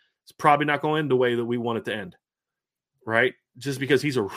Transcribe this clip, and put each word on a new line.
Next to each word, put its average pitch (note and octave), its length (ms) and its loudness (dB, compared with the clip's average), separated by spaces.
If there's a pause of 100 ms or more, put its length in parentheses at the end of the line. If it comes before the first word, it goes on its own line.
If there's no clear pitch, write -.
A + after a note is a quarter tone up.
(240)
it's - 80 -20
probably D3 340 2
not C#3+ 160 -2
gonna D#3 160 -2
end D3+ 120 -4
the C3 60 4
way B2 180 2
that A#2+ 120 -2
we A#2+ 100 -4
want A#2 220 -4
it G#2 80 -8
to A2 80 -4
end, G2 220 -12 (880)
right? A#2 260 2 (260)
Just C3 220 -6
because C#3 220 2
he's C#3+ 140 -2
a G#2 200 0